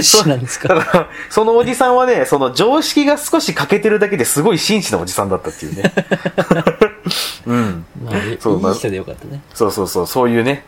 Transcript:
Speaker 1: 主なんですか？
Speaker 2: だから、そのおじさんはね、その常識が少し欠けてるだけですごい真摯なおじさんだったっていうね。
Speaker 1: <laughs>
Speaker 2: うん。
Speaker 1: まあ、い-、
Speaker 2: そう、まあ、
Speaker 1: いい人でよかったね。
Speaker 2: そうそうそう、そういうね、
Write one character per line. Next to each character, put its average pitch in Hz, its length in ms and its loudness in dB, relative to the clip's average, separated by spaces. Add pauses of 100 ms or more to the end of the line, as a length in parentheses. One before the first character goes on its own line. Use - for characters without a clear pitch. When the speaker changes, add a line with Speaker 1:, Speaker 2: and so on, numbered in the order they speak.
Speaker 1:
主 208 240 4
な 139 80 2
ん 123 60 -6
で 127 80 -8
す - 100 -8
か？ 180 160 2
Speaker 2:
だ 160 80 0
か - 140 2
ら、 160 100 2 (220)
そ 220 160 2
の 226 100 4
お 240 80 4
じ 240 120 -2
さ 254 120 2
ん 247 80 4
は 254 100 4
ね、 202 200 2
そ 147 140 2
の 127 120 2
常 240 300 2
識 294 240 2
が 294 120 2
少 311 220 0
し 190 160 -2
欠 - 140 -4
け 202 100 2
て 214 100 2
る 208 100 2
だ 196 100 2
け 196 80 0
で 117 80 0
す - 160 0
ご 202 120 4
い 160 40 0
真 208 240 0
摯 110 120 -4
な 87 80 0
お 82 40 -4
じ 90 80 -8
さ 104 100 -2
ん 98 60 -2
だ 92 80 0
っ - 40 -4
た - 80 -8
っ - 40 -10
て - 120 -12
い 76 40 -8
う 82 60 -8
ね。 98 180 -2 (680)
Speaker 1:
<laughs> - 880 -4
Speaker 2:
う 120 60 -2
ん。 98 320 -2 (180)
Speaker 1:
ま 120 80 -10
あ、 98 60 -4
い-、 104 220 -6
Speaker 2:
そ 110 120 0
う、 92 80 2
ま 95 100 0
あ、 - 40 0
Speaker 1:
い - 20 0
い - 20 -8
人 113 120 -4
で 95 80 -4
よ 92 80 -8
か 71 80 -12
っ - 20 -12
た - 100 -20
ね。 143 160 -12 (120)
Speaker 2:
そ 113 140 0
う 98 40 0
そ 98 120 -4
う 90 40 -2
そ 92 140 -2
う、 85 60 -2
そ 131 160 0
う 120 60 4
い 117 80 2
う 113 60 2
ね、 135 240 -2